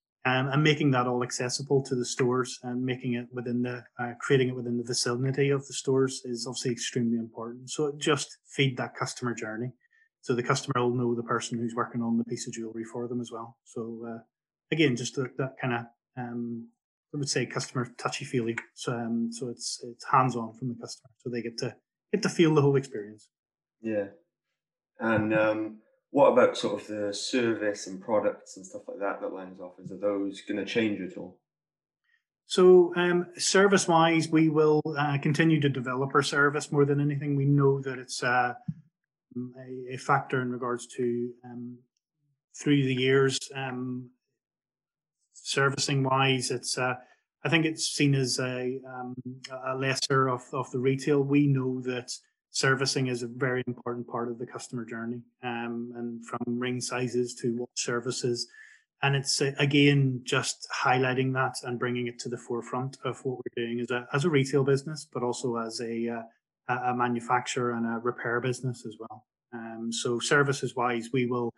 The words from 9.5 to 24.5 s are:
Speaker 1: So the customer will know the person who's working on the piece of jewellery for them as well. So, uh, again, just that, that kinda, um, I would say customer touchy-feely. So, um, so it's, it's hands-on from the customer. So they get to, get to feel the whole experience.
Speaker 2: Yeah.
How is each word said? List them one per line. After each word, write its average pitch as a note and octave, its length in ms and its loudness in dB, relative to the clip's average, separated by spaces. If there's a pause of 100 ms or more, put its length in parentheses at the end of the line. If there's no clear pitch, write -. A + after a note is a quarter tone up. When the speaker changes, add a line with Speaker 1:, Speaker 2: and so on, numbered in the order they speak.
Speaker 1:
So C3 120 -2
the A#2 80 -2
customer C3+ 400 0
will A#2+ 120 2
know A#2+ 200 0
the A#2 80 -4
person A#2 360 -4
who's A#2 160 -4
working A#2 280 -2
on A#2 160 2
the A#2 60 0
piece A#2 220 -8
of A#2 80 -10
jewellery A2+ 300 -8
for A#2+ 240 -8
them B2 120 -4
as A#2+ 120 -10
well. A#2 320 -14
So, A#2 440 -10
uh, A#2 100 -10 (520)
again, D3+ 260 4
just A#2+ 200 -8
that, C3 220 -4
that C#3 220 -4
kinda, A#2+ 280 -4 (280)
um, A#2 520 -8 (460)
I D3 40 -4
would C#3 100 -2
say B2 180 0
customer B2 500 -4
touchy-feely. A#2 600 -4 (180)
So, - 180 -6
um, A#2 400 -2
so B2+ 160 -8
it's, - 360 -8
it's A#2+ 260 -16
hands-on A#2+ 440 2
from C3 140 -6
the A#2 60 -4
customer. - 440 -14
So B2 120 -8
they A#2+ 120 -4
get A2+ 160 -8
to, B2 160 -6 (380)
get G#3 100 0
to F#3 60 0
feel D#3+ 260 4
the D3 80 6
whole C#3 140 6
experience. G#2+ 520 -4 (520)
Speaker 2:
Yeah. G#2+ 260 -2 (920)